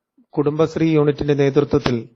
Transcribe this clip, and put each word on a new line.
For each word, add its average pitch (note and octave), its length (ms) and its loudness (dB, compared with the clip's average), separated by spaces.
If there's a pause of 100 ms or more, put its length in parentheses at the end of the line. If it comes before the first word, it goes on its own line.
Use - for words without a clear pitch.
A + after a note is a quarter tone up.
(360)
കുടുംബശ്രീ D#3 500 0 (100)
യൂണിറ്റിന്റെ D3 460 0
നേതൃത്വത്തിൽ C#3 540 0 (200)